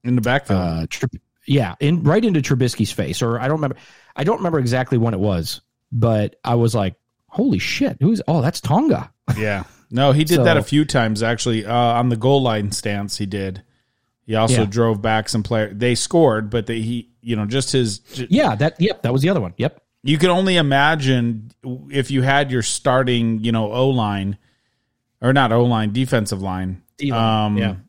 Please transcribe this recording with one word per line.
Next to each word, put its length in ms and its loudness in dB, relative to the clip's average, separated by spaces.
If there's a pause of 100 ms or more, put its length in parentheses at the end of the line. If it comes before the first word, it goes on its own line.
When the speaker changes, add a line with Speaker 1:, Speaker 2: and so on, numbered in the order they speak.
Speaker 1:
In 120 0
the 60 2
backfield. 380 0
Speaker 2:
uh, 260 -2
Trub-, 340 -6 (260)
yeah, 340 0
in, 240 0
right 200 4
into 160 2
Trubisky's 520 0
face. 300 -4
Or 180 -2
I 80 -2
don't 100 0
remember, 180 -4 (400)
I 80 -4
don't 140 0
remember 200 0
exactly 400 0
when 160 0
it 60 -4
was, 400 -2 (320)
but 520 0
I 100 0
was 200 2
like, 200 -2 (340)
"Holy 300 0
shit, 420 -4
who's, 280 2
oh, 140 2
that's 180 -2
Tonga." 560 0
<laughs> 220 -4
Speaker 1:
Yeah. 240 -2 (300)
No, 200 4
he 120 4
did 200 2
that 120 4
a 60 2
Speaker 2:
So 60 -6
Speaker 1:
few 160 4
times, 380 0
actually. 440 -2
Uh, 80 -6
on 340 2
the 80 0
goal 260 2
line 300 0
stance, 460 -6
he 80 -4
did. 360 -6 (640)
He 100 -4
also 260 2
Speaker 2:
Yeah. 40 2
Speaker 1:
drove 360 0
back 260 0
some 160 -2
player. 280 -2
They 220 0
scored, 560 2
but 160 -2
they, 140 -4
he, 300 -6 (100)
you 160 -4
know, 100 -2
just 260 -2
his, 280 0
ju- 300 -12
Speaker 2:
Yeah, 260 2
that, 240 -2
yep, 220 -2
that 100 0
was 100 0
the 60 2
other 120 0
one. 160 -6
Yep. 240 -4 (220)
Speaker 1:
You 160 2
can 120 4
only 260 2
imagine 960 0 (400)
if 200 -2
you 120 0
had 280 2
your 120 0
starting, 840 0
you 80 0
know, 200 -2
O-line, 640 0 (840)
or 120 2
not 200 4
O-line, 400 2
defensive 500 -2
line, 400 -6 (160)
Speaker 2:
D-line, 480 0
Speaker 1:
um, 120 0
Speaker 2:
yeah. 160 -2 (140)